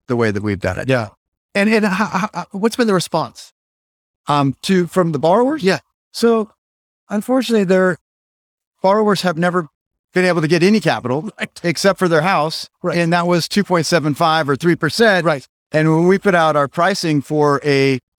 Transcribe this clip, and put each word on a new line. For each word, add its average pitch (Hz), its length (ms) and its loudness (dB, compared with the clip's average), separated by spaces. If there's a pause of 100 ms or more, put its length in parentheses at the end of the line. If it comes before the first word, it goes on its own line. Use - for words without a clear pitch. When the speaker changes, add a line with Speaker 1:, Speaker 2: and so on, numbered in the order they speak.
Speaker 1:
the 123 80 -4
way 113 160 0
that 101 100 -6
we've 101 180 -4
done 95 200 -4
it. - 100 -8
Speaker 2:
Yeah. 117 200 -2 (440)
And, 202 160 0
and 220 160 2
ho-, 185 200 -2
ho-, 185 280 -4
ho-, 175 180 -10
what's 208 240 -4
been 233 120 0
the 208 60 2
response? 160 580 -4 (760)
Speaker 1:
Um, 143 360 0
to, 180 240 0
from 170 240 -2
the 143 80 -4
borrowers? 240 440 0
Speaker 2:
Yeah. 175 160 0 (340)
Speaker 1:
So 226 380 0 (580)
unfortunately, 220 560 0
their 185 320 2 (840)
borrowers 202 420 2
have 175 140 -2
never 175 300 -2 (460)
been 180 120 2
able 175 160 2
to 156 60 0
get 160 160 2
any 208 160 4
capital 123 500 -2 (100)
Speaker 2:
Right. - 240 -10
Speaker 1:
except 180 360 0
for 185 80 2
their 165 160 2
house. 160 460 -2 (120)
Speaker 2:
Right. 175 160 -4
Speaker 1:
And 170 160 0
that 175 140 0
was 175 200 0
two 202 160 0
point 175 220 0
seven 151 300 0
five 160 340 0
or 143 60 0
three 170 200 0
percent. 185 500 0
Speaker 2:
Right. 151 220 -2 (240)
Speaker 1:
And 156 240 2
when 170 120 2
we 190 100 4
put 196 160 0
out 160 220 2
our 143 120 2
pricing 170 540 0
for 147 420 0
a 135 360 2 (180)